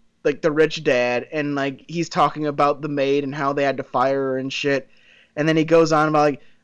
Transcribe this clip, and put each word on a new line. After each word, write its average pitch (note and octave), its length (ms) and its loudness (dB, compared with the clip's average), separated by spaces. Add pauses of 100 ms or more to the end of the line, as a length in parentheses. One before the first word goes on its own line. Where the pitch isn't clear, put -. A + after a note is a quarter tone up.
(220)
like, D3+ 180 -2
the D#3+ 120 0
rich D#3 320 0
dad, B2 480 0
and, D3 220 -4
like, C#3 340 -4
he's E3 200 -4
talking D3+ 380 0
about C#3+ 340 0
the D3+ 80 -8
maid C#3+ 360 0
and C3+ 100 -6
how C#3+ 180 -2
they C#3+ 120 -2
had C3+ 140 0
to B2+ 40 -6
fire C3+ 400 0 (100)
her C3 60 -2
and C3+ 140 -6
shit. C#3 360 -2 (480)
And D3 120 0
then D#3+ 80 2
he D#3+ 80 4
goes E3 280 4
on D#3 160 2
about, D3+ 120 2
like, D3 200 0 (240)